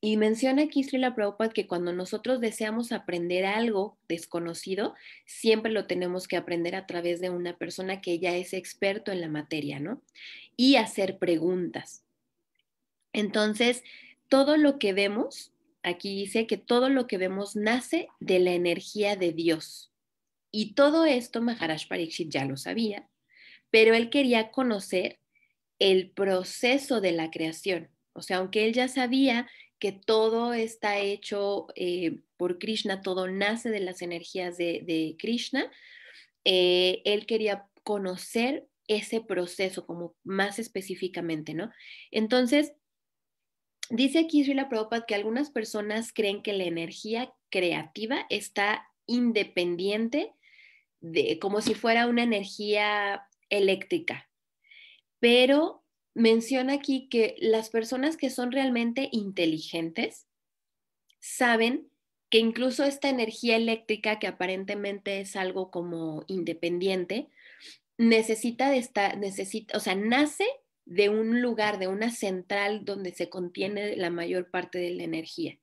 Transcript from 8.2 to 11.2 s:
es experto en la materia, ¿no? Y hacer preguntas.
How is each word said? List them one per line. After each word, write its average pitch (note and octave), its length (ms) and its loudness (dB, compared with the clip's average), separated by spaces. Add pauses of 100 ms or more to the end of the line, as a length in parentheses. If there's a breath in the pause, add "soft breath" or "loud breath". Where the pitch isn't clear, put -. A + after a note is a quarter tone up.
es F3+ 200 -4
experto G3 580 -4
en F3+ 80 -4
la E3 80 -6
materia, D3+ 500 -6
¿no? F3+ 240 -8 (540 loud breath)
Y C4 180 6
hacer F#3+ 440 2
preguntas. F3 840 -2 (1080)